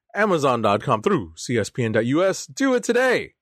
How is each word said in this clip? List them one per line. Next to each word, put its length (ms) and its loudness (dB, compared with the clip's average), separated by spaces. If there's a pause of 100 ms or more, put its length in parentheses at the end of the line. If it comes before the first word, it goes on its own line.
(160)
Amazon 460 2
dot 200 2
com 200 0
through 340 -2
C 220 -4
S 120 -2
P 140 -4
N 100 -2
dot 120 2
U 180 0
S. 240 -2
Do 260 -2
it 100 0
today. 580 0